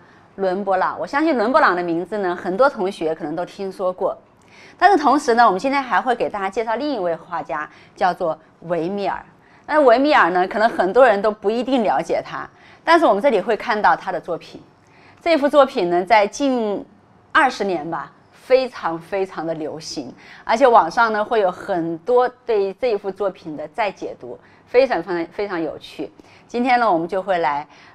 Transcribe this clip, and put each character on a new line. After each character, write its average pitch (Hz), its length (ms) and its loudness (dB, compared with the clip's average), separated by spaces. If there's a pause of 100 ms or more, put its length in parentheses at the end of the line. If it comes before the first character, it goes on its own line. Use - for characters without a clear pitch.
(360)
伦 190 300 -2
勃 190 120 0
朗。 156 200 -2
我 151 80 -6
相 277 200 -2
信 311 120 2
伦 220 140 0
勃 311 80 4
朗 220 160 4
的 175 80 -2
名 170 220 -4
字 220 140 -8
呢， 180 140 -2
很 180 220 -6
多 254 140 4
同 196 200 -4
学 160 240 -4
可 160 120 -10
能 151 100 -8
都 175 100 -6
听 196 240 -10
说 185 220 -6
过。 180 260 -4 (600)
但 370 120 6
是 392 80 4
同 285 220 2
时 247 140 0
呢， 233 120 6
我 214 60 4
们 185 80 -2
今 269 100 -2
天 277 140 -2
还 233 160 -2
会 233 160 0
给 185 140 -4
大 208 100 -8
家 196 100 -4
介 226 140 -4
绍 220 120 -4
另 285 180 -4
一 233 60 -6
位 175 180 -2
画 170 260 -10
家， 151 260 -8 (280)
叫 185 160 0
做 165 260 -4 (220)
维 170 260 -4
米 196 220 -6
尔。 - 120 -6 (440)
那 302 160 2
维 247 180 8
米 294 140 2
尔 202 160 4
呢， 180 180 0
可 202 100 -6
能 202 120 4
很 175 240 0
多 254 120 8
人 202 160 4
都 214 80 0
不 208 220 -4
一 240 100 -2
定 247 220 0
了 151 180 0
解 160 240 -4
他， 139 220 -12 (380)
但 330 120 6
是 320 80 2
我 240 80 6
们 196 80 -2
这 285 80 2
里 208 120 2
会 208 160 -2
看 214 240 -4
到 185 120 4
他 165 160 -4
的 170 120 -6
作 165 160 -6
品。 - 260 -20 (580)
这 330 160 2
幅 277 120 0
作 285 160 6
品 220 240 -2
呢， 175 160 2
在 208 200 4
近 226 600 -2 (480)
二 294 160 4
十 220 160 -6
年 165 260 -4
吧， 143 180 -10 (220)
非 254 380 0
常 170 280 -6
非 190 280 -6
常 180 200 -8
的 165 80 -4
流 151 240 -10
行， 143 320 -12 (360)
而 220 100 0
且 247 100 4
网 214 240 6
上 233 220 2
呢， 208 100 0
会 214 200 0
有 180 100 2
很 170 460 -4
多 247 320 2 (160)
对 196 300 0
这 262 120 -4
一 220 80 0
幅 196 160 -6
作 196 180 -4
品 165 280 -12
的 151 100 -10
再 208 240 -4
解 131 260 -12
读， 123 220 -16 (260)
非 254 220 4
常 190 160 -4
非 190 100 -8
常 170 200 -4
非 208 160 -6
常 175 120 -6
有 156 160 -6
趣。 - 320 -14 (380)
今 240 160 -4
天 247 160 2
呢， 233 100 2
我 175 80 2
们 160 80 -4
就 185 160 -4
会 185 180 -2
来， 151 280 -4 (280)